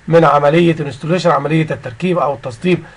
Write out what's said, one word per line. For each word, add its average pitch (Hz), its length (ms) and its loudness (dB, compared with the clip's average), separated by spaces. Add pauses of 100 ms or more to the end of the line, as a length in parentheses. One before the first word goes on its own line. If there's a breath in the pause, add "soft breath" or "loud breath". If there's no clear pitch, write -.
من 165 180 4
عملية 151 540 4
installation، 160 520 -2
عملية 151 400 0
التركيب 143 460 -6
أو 143 160 -2
التسطيب 156 500 -4 (140 loud breath)